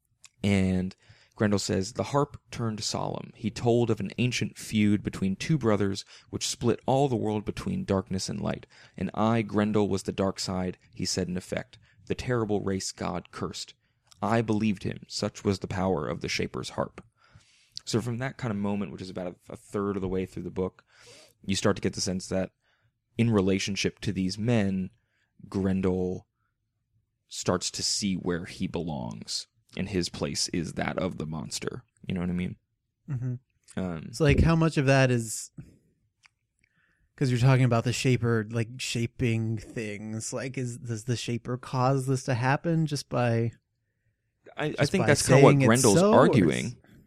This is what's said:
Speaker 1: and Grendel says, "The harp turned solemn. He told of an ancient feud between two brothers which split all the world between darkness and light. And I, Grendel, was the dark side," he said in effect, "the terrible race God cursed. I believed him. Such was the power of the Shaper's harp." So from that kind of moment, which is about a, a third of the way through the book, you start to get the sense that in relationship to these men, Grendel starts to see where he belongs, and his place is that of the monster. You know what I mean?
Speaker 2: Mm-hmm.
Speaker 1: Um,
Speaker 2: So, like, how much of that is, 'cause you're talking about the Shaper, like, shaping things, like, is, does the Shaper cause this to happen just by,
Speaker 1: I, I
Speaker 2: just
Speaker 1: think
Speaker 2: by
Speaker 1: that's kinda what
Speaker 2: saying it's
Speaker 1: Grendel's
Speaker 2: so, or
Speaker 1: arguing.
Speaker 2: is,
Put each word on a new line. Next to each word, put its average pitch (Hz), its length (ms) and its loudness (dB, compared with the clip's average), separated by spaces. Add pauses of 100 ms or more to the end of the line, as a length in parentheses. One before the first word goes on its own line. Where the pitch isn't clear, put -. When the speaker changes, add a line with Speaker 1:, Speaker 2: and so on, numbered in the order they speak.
(440)
Speaker 1:
and 95 520 2 (400)
Grendel 104 240 2
says, 98 340 -2
"The 101 120 -4
harp - 440 -2
turned 110 340 -6
solemn. - 520 -6
He 107 160 -4
told 120 400 4
of 104 80 0
an 98 180 -4
ancient 117 400 -2
feud 104 460 2
between 185 320 -2
two - 240 0
brothers 101 440 0 (280)
which - 160 -4
split - 400 0
all 135 200 2
the 127 80 -2
world 104 300 -2
between 95 400 -4
darkness 95 420 -2
and 82 140 -6
light. 82 240 -4 (320)
And 92 160 -4
I, 110 300 2
Grendel, 104 440 2
was 98 160 -2
the - 80 -4
dark 95 280 -2
side," 92 400 -4 (160)
he 95 100 -6
said 92 220 -2
in 90 100 -6
effect, - 400 -8 (300)
"the - 80 -2
terrible 110 460 -2
race 98 300 -4
God 90 400 -8
cursed. - 440 -10 (440)
I 113 220 0
believed 110 400 0
him. - 260 -8
Such - 360 -6
was 98 160 2
the 92 80 -8
power 90 400 0
of - 140 -6
the - 80 -4
Shaper's - 400 -4
harp." - 340 -6 (800)
So 113 160 0
from 117 160 -4
that 131 200 -6
kind 120 140 -4
of 101 60 -4
moment, 101 340 -4
which 87 100 -10
is 92 100 -12
about 90 240 -8 (140)
a, - 40 -12
a - 20 -14
third 101 400 -2
of 98 60 -4
the 95 60 -2
way 92 180 -2
through 92 180 -10
the 90 60 -6
book, 92 340 -6 (600)
you 98 100 0
start 101 200 2
to - 80 -12
get 95 100 0
the - 80 -6
sense 92 280 -4
that 95 220 -2 (640)
in 117 140 2
relationship 98 720 2
to - 120 -4
these 92 280 -2
men, 98 500 0 (580)
Grendel 92 800 0 (1080)
starts - 380 -2
to - 100 -8
see 95 340 -2
where 85 280 -4
he 90 240 -8
belongs, 69 800 -8 (300)
and 92 100 -4
his 92 220 -2
place - 400 -4
is 85 240 -4
that 82 260 -4
of 87 180 -4
the 80 80 -8
monster. - 560 -8 (240)
You - 80 -6
know 92 60 -4
what 90 100 -2
I 87 40 -2
mean? 90 240 -4 (520)
Speaker 2:
Mm-hmm. 127 240 -4 (460)
Speaker 1:
Um, 90 320 -6
Speaker 2:
So, 160 140 0
like, 143 160 6
how 165 120 6
much 160 220 4
of 147 120 2
that 135 220 6
is, 117 400 -2 (1700)
'cause 131 160 0
you're 123 80 2
talking 131 240 6
about 117 220 4
the 120 80 0
Shaper, 117 580 2
like, 117 160 -2 (100)
shaping 113 800 -2
things, 107 760 -8
like, 127 240 -6
is, 123 200 -6
does 117 280 -8
the 120 100 -2
Shaper 120 420 -6
cause 131 480 0
this 131 180 -2
to 135 100 -2
happen 151 520 0
just 147 220 -4
by, 117 460 0 (1040)
Speaker 1:
I, - 80 -2
I 151 60 -2
Speaker 2:
just - 200 0
Speaker 1:
think 196 120 2
Speaker 2:
by 117 40 0
Speaker 1:
that's 143 180 4
kinda 131 160 8
what 143 100 12
Speaker 2:
saying 139 100 6
it's 127 60 6
Speaker 1:
Grendel's 120 340 8
Speaker 2:
so, 208 100 6
or 117 80 8
Speaker 1:
arguing. 90 460 6
Speaker 2:
is, 120 100 -6 (320)